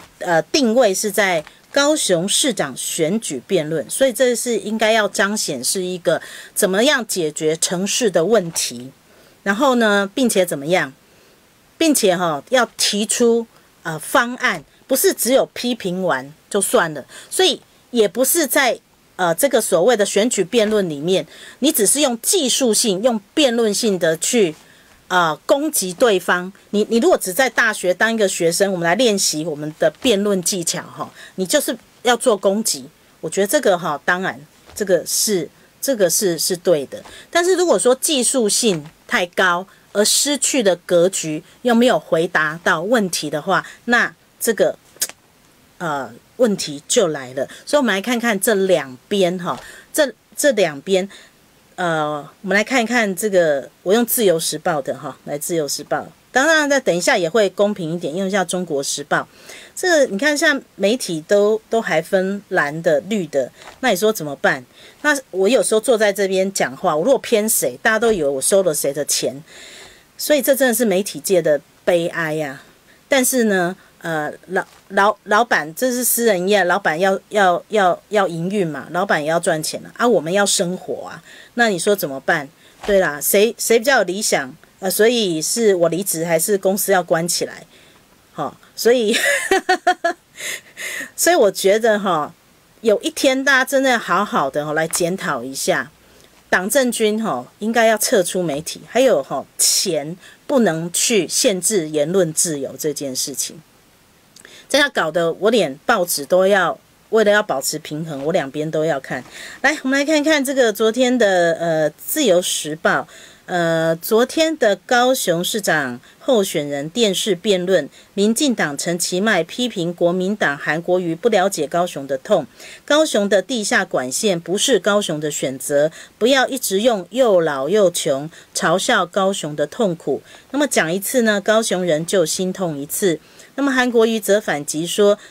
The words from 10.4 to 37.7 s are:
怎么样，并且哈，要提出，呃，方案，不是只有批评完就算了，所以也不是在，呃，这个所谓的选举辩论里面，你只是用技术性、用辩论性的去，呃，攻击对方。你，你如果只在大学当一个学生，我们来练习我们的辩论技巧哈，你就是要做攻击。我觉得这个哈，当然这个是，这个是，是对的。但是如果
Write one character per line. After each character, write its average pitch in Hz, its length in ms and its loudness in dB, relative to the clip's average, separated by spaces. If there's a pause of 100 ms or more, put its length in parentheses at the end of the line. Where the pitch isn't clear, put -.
怎 170 120 -6
么 143 100 -8
样， 156 260 0 (840)
并 320 180 2
且 185 200 2
哈， 165 340 -2
要 247 160 2 (120)
提 208 280 -2
出， 233 420 0 (340)
呃， 160 160 -8
方 247 380 -2
案， 208 280 -4 (240)
不 269 80 0
是 370 160 2
只 240 220 -2
有 196 140 4
批 - 260 -6
评 185 300 -6
完 139 280 -2 (160)
就 202 140 -2
算 170 320 0
了， 143 100 -12 (280)
所 381 120 2
以 285 160 0 (300)
也 220 180 2
不 247 160 0
是 311 220 0
在， 254 340 0 (360)
呃， 175 180 0
这 269 160 2
个 247 100 2
所 175 240 2
谓 240 140 4
的 202 80 2
选 208 240 0
举 196 140 -2
辩 214 260 0
论 202 180 0
里 147 120 -8
面， 170 260 -2 (340)
你 294 120 2
只 381 160 0
是 285 140 0
用 240 200 0
技 330 260 0
术 233 240 2
性、 202 300 0
用 233 180 0 (140)
辩 269 220 2
论 226 180 0
性 196 240 -2
的 165 200 0
去， 190 380 0 (540)
呃， 170 260 2 (100)
攻 294 260 2
击 180 200 -4
对 202 280 2
方。 180 320 -2 (180)
你， 208 200 0
你 226 80 2
如 294 120 4
果 330 80 4
只 185 160 -6
在 247 160 0
大 233 240 0
学 175 200 -2
当 220 200 0
一 226 40 -2
个 202 100 2
学 170 240 0
生， 196 200 0
我 185 60 -2
们 170 80 -2
来 170 100 2
练 214 240 2
习 156 240 -2
我 165 100 -6
们 151 240 -8
的 160 140 2 (100)
辩 202 220 2
论 196 180 0
技 170 220 -4
巧 165 200 -4
哈， 127 280 -12 (240)
你 185 100 -4
就 285 140 0
是 262 180 -6 (260)
要 240 120 2
做 233 220 0
攻 202 260 0
击。 131 220 -6 (340)
我 160 100 -8
觉 190 120 -2
得 202 60 0
这 302 140 2
个 196 160 2
哈， 165 280 -6
当 180 160 0
然 139 180 -6 (340)
这 - 120 -6
个 180 200 2
是， 185 420 -2 (340)
这 269 140 0
个 190 140 2
是， 170 300 0
是 - 160 -2
对 165 320 0
的。 - 160 -16 (260)
但 349 140 0
是 370 120 4
如 349 100 2
果 269 120 4